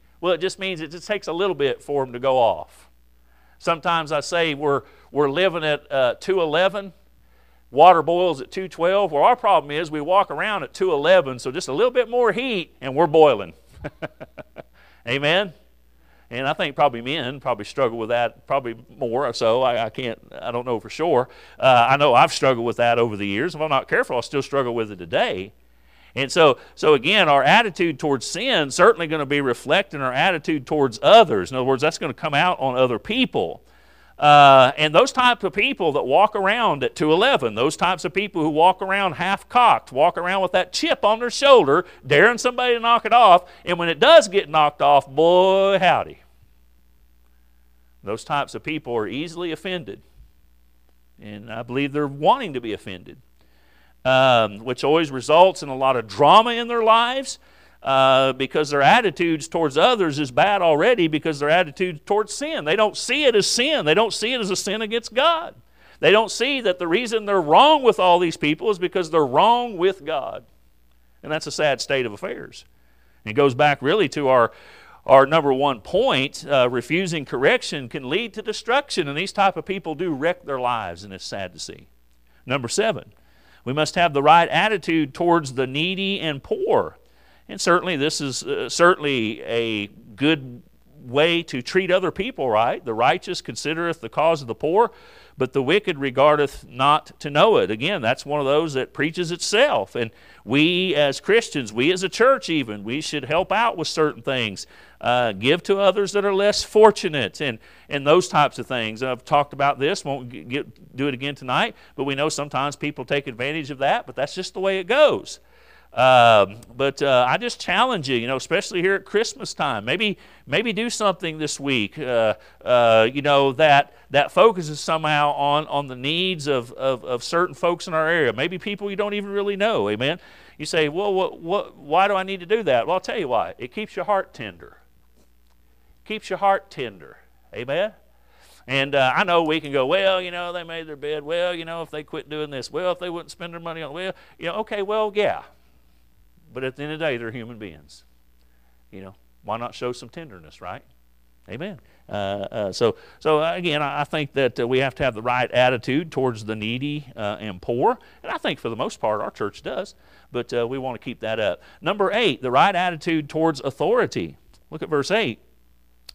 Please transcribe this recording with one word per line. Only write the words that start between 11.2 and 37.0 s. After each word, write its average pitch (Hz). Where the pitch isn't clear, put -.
so 131
just 156
a 131
little 175
bit 247
more 240
heat 220
and 131
we're 165
boiling. 139
<laughs> -
Amen? 151
And 127
I 147
think 156
probably 135
men 135
probably 113
struggle 120
with 110
that 117
probably 127
more 127
or 123
so. 117
I, 120
I 110
can't, 120
I 120
don't 120
know 120
for 110
sure. 147
Uh, 123
I 139
know 143
I've 147
struggled 123
with 113
that 120
over 113
the 101
years. 117
If 151
I'm 156
not 135
careful, 190
I'll 120
still 139
struggle 127
with 110
it 95
today. 104
And 127
so, 156
so 151
again, 160
our 139
attitude 170
towards 139
sin 185
certainly 175
gonna 151
be 143
reflecting 139
our 127
attitude 156
towards 139
others. 147
In 131
other 127
words, 131
that's 156
gonna 214
come 151
out 170
on 131
other 123
people. 208
Uh, 139
and 151
those 240
types 247
of 180
people 202
that 139
walk 180
around 196
at 120
two 156